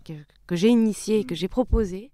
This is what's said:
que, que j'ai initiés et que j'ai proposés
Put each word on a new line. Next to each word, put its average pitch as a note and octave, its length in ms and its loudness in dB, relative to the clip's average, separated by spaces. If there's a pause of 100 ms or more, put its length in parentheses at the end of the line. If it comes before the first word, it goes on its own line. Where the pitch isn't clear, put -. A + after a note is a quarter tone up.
que, D#3+ 80 -16 (320)
que F3 100 -4
j'ai F#3+ 140 4
initiés A3 500 2
et G3 60 -2
que E3+ 100 -6
j'ai E3+ 140 -4
proposés A3 640 -2